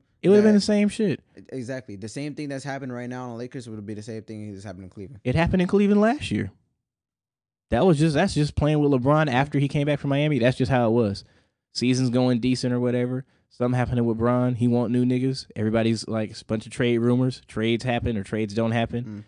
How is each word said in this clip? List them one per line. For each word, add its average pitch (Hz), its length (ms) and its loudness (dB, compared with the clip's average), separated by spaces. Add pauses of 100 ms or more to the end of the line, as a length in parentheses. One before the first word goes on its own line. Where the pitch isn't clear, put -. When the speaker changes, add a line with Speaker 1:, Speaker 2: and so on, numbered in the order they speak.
(220)
Speaker 1:
It 175 80 2
would've 208 160 8
been 214 80 6
Speaker 2:
that 202 60 6
Speaker 1:
the 190 60 0
same 208 220 2
shit. 202 320 -2 (300)
Speaker 2:
Exactly. 127 480 -10
The 104 100 -12
same 143 280 -10
thing 151 140 -10
that's 135 140 -10
happened 135 300 -10
right 120 160 -10
now 127 160 -10
on 123 60 -10
the 113 40 -10
Lakers 123 320 -12
would 107 180 -12
be 107 80 -10
the 104 100 -10
same 110 200 -12
thing 107 300 -14
that's 95 100 -14
happened 95 220 -14
in 92 40 -18
Cleveland. - 360 -16
Speaker 1:
It 127 100 0
happened 170 260 2
in 180 60 2
Cleveland 202 340 4
last 233 300 0
year. 104 200 -2 (1200)
That 123 140 2
was 165 140 6
just, 156 160 2
that's 190 180 2
just 147 220 0
playing 151 240 2
with 143 120 4
LeBron 143 400 4
after 139 280 2
he 139 80 2
came 143 200 -2
back 147 120 0
from 147 120 -4
Miami. 147 280 2
That's 127 180 2
just 117 140 0
how 123 160 4
it 110 40 4
was. 110 340 0 (480)
Season's 127 360 0
going 127 300 2
decent 123 340 0
or 123 60 -2
whatever. 123 460 -2 (240)
Something 123 280 -2
happening 120 280 0
with 113 120 0
Bron. 123 380 2
He 120 140 0
want 120 240 2
new 123 100 2
niggas. 127 440 0 (100)
Everybody's 110 500 0
like, 110 240 -4
a - 140 -18
bunch 110 200 -6
of 113 60 -16
trade 120 280 0
rumors. 123 500 0
Trades 113 340 -2
happen 120 320 -2
or 98 80 -4
trades 107 300 -4
don't 113 180 0
happen. 120 320 -2
Speaker 2:
Mm. 107 240 -12